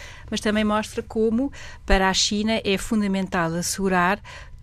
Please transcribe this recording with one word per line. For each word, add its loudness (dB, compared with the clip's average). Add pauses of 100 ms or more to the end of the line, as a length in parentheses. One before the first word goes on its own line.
(320)
mas -2
também 2
mostra 0
como, 0 (340)
para 6
a 2
China, 0
é 2
fundamental 0
assegurar 2 (420)